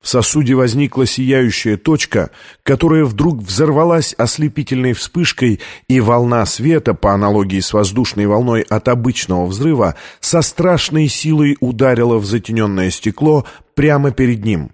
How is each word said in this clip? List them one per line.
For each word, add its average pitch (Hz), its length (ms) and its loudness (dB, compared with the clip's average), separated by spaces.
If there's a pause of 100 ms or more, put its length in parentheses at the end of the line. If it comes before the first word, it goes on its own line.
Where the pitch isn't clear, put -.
В - 60 -10
сосуде 131 460 0
возникла 131 520 0
сияющая 127 720 0
точка, 113 540 -2 (300)
которая 156 440 2
вдруг 139 360 -2
взорвалась 151 760 0
ослепительной 127 760 -2
вспышкой, 127 680 -2 (280)
и 131 120 2
волна 120 460 2
света, 139 480 0
по 98 200 0
аналогии 101 480 0
с - 120 -4
воздушной 104 520 0
волной 113 360 0
от 107 280 -2
обычного 117 560 -2
взрыва, 107 500 0 (240)
со 170 220 0
страшной 156 680 0
силой 151 520 0
ударила 120 580 2
в 101 80 -2
затенённое 101 680 -2
стекло 147 540 0 (300)
прямо 143 360 2
перед 120 340 -2
ним. 85 280 -2